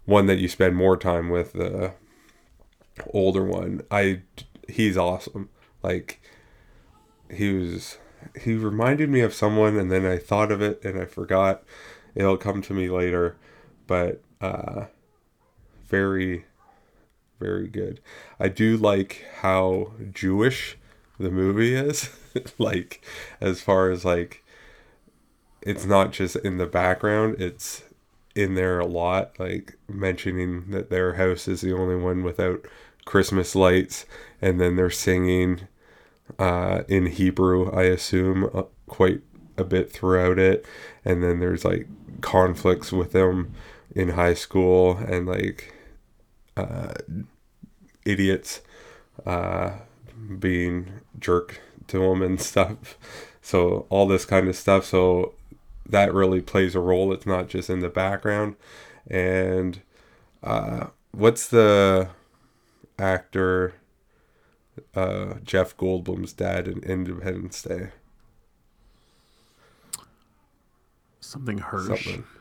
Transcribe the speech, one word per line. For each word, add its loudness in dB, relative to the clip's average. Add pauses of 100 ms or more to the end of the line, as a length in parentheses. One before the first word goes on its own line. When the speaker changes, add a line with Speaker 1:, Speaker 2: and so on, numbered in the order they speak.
Speaker 1:
one 6
that 4
you 0
spend 2
more 4
time -2
with, -2
the -4 (1200)
older 2
one, -4 (100)
I, 0 (460)
he's 0
awesome. -4 (340)
Like, -6 (1080)
he -2
was, -6 (440)
he -2
reminded 0
me 4
of 0
someone, 2
and 0
then 2
I 0
thought 0
of 0
it -2
and -6
I -6
forgot. 0 (520)
It'll 2
come -4
to -10
me -2
later, 0 (480)
but, 0 (200)
uh, -8 (1000)
very, -2 (960)
very -4
good. -8 (400)
I 0
do 2
like 0 (160)
how 0 (220)
Jewish 0 (420)
the -4
movie 2
is. -4
<laughs> -20 (400)
Like, -4 (380)
as -2
far 2
as, -4
like, -2 (1200)
it's -6
not 4
just -4
in -4
the -2
background, 0
it's -10 (540)
in 0
there 0
a 0
lot, -2
like, -8 (140)
mentioning -4
that -6
their 0
house 0
is -4
the -2
only 0
one -2
without -2 (400)
Christmas 2
lights, 4 (360)
and 2
then 2
they're 2
singing, 0 (720)
uh, 0
in 4
Hebrew, 2
I 2
assume, 2
uh, -2 (240)
quite 2 (360)
a -2
bit 0
throughout 2
it, 4 (380)
and 0
then 0
there's, -2
like, -2 (340)
conflicts 2
with 0
them 2 (420)
in 0
high 2
school, 4
and, -4
like, -6 (840)
uh, -8 (1120)
idiots, 0 (640)
uh, -4 (680)
being -2 (280)
jerk 0 (280)
to 0
'em 2
and 0
<laughs> -8
stuff. -2 (440)
So 2
all 4
this 2
kind 2
of -2
stuff. 2
So 2 (560)
that 4
really 4
plays 0
a 2
role. 2
It's -8
not -2
just -6
in -2
the -4
background. -2 (540)
And, -2 (600)
uh, -4 (260)
what's 2
the 6 (920)
actor, -2 (1200)
uh, -4 (100)
Jeff 0
Goldblum's -4
dad -4
in -10
Independence -6
Day? -8 (3250)
Speaker 2:
Something -10
Hirsch. -8
Speaker 1:
Something. -6 (180)